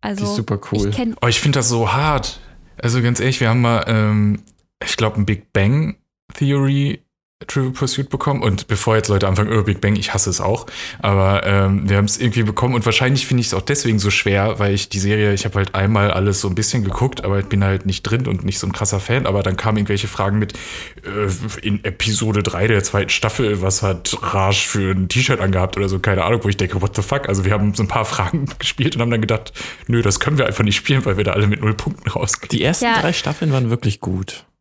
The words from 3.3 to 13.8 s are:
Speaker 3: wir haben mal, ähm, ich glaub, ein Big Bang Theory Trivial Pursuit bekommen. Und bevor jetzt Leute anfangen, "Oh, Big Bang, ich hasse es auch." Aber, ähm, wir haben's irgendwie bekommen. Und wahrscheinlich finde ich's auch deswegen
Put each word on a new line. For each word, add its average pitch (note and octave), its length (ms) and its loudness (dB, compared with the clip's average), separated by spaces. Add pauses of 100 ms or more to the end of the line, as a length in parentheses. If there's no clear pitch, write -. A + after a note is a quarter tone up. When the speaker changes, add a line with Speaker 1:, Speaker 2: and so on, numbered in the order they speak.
Speaker 3:
wir A#2+ 80 2
haben A#2+ 120 4
mal, A#2 260 4
ähm, G#2+ 560 2 (420)
ich - 120 -4
glaub, G#2+ 200 0
ein G2+ 100 2
Big G2+ 260 -2
Bang A2+ 440 2 (380)
Theory C#3 680 2 (480)
Trivial C3 260 0
Pursuit C3+ 340 -2
bekommen. C#3 340 -2
Und G2 240 0
bevor A2 300 2
jetzt G#2+ 120 0
Leute G2 200 2
anfangen, G2 240 2
"Oh, A2 100 2
Big F#2+ 200 0
Bang, G#2 140 4
ich G2+ 180 -4
hasse F#2+ 160 0
es F2+ 100 -2
auch." G#2+ 240 -2 (380)
Aber, G2 420 4
ähm, G2 420 4
wir G2 120 4
haben's G#2 180 2
irgendwie A#2+ 280 0
bekommen. B2 300 0
Und A#2 120 2
wahrscheinlich B2+ 400 2
finde B2 160 2
ich's A2 100 -2
auch G2 80 0
deswegen A#2 380 0